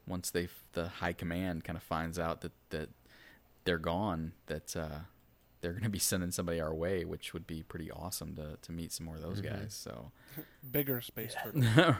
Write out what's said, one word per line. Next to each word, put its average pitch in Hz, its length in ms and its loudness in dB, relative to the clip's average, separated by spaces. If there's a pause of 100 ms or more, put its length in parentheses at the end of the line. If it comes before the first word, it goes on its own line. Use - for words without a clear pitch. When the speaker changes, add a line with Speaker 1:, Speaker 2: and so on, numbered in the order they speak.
Speaker 1:
once 90 220 -2
they, 87 180 2 (260)
the 85 140 0
high 87 260 0
command 87 520 -2
kinda 82 160 -4
finds 82 360 -2
out 82 240 0
that, 85 100 -8 (180)
that 78 200 -4 (760)
they're 87 120 6
gone, 82 540 2 (140)
that, 78 320 -4
uh, 78 220 -4 (640)
they're 85 120 0
gonna 101 160 0
be 98 100 0
sending 90 320 2
somebody 85 300 0
our 80 120 0
way, 85 300 2
which 85 300 -6
would 82 120 -6
be 80 180 -6
pretty 80 280 -8
awesome 80 440 -6
to, 76 260 -8
to - 100 -12
meet 82 220 -6
some 85 140 -6
more 80 80 -8
of 80 60 -8
those 92 200 -4
Speaker 2:
Mm-hmm. 76 200 -2
Speaker 1:
guys. 104 120 -8
So - 380 -10 (260)
Speaker 3:
<laughs> 139 340 -14
Bigger 135 300 2
space 113 340 -6 (180)
Speaker 4:
Yeah. 135 460 10